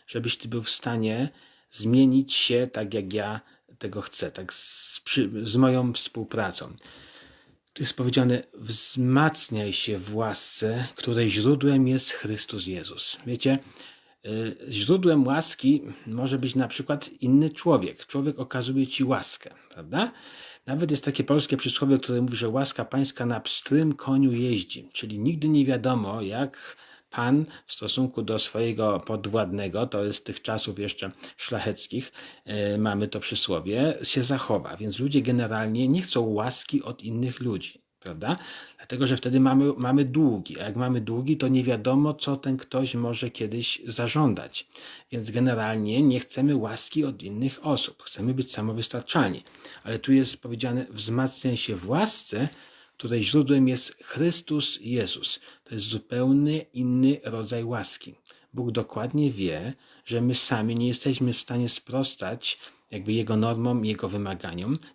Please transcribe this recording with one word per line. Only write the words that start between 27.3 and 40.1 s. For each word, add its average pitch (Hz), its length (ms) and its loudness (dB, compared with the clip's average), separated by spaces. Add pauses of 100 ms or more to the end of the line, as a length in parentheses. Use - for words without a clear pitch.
w - 60 -14
stosunku 117 500 -2
do 110 160 0
swojego 110 640 0
podwładnego, 101 840 -2
to 104 180 -2
jest 104 140 -2
z - 40 -8
tych - 200 -10
czasów 107 360 -4
jeszcze 101 320 -6 (260)
szlacheckich, - 760 -6 (320)
e, 104 340 0
mamy 107 300 2
to 104 120 -6
przysłowie, 104 840 0
się - 200 0
zachowa. 120 540 -2
Więc 104 220 -6
ludzie 139 240 2
generalnie 113 640 0
nie 175 140 4
chcą 127 180 0
łaski 113 640 0
od - 200 -10
innych 120 380 -4
ludzi, 104 420 -6 (180)
prawda? 98 360 -4 (400)
Dlatego, 127 300 -2
że 123 100 2
wtedy 127 240 2
mamy, 135 360 8
mamy 131 280 4
długi, 120 560 2